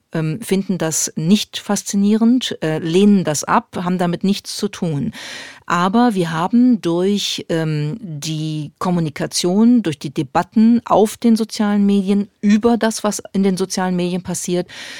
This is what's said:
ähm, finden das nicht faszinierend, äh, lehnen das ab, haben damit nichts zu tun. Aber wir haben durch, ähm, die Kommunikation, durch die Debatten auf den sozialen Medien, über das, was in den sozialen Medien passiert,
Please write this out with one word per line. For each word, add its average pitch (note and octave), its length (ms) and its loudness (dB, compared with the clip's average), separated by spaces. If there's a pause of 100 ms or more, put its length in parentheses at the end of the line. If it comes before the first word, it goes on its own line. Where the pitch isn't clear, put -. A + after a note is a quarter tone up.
(140)
ähm, D#3 280 -4
finden F#3+ 360 -2
das D#3+ 380 -2
nicht F3 420 0
faszinierend, G#3+ 1040 0
äh, D#3 180 -2
lehnen F#3+ 440 4
das D3+ 220 -2
ab, - 360 0
haben F3+ 160 -2
damit F3 280 -2
nichts - 320 -2
zu G#3 100 -4
tun. D#3+ 460 -4 (520)
Aber G3 500 2
wir E3 180 -2
haben A3 480 2
durch, F#3 640 -2
ähm, D#3 540 -2
die D#3 760 -8
Kommunikation, F3+ 1080 0
durch D#3+ 160 -4
die D#3 140 -10
Debatten G#3+ 720 2
auf F#3+ 320 2
den A3+ 220 4
sozialen G#3 480 0
Medien, G3+ 420 2 (140)
über A3 340 4
das, A3 300 -2
was G#3 260 -4
in F#3+ 120 0
den G3 120 2
sozialen F#3 400 -2
Medien F3+ 260 -2
passiert, F3+ 460 -4 (320)